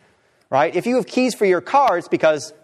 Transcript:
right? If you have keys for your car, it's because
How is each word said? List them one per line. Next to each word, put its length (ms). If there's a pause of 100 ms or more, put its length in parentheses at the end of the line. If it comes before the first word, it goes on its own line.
(500)
right? 260
If 120
you 80
have 100
keys 300
for 100
your 160
car, 380
it's 80
because 440 (120)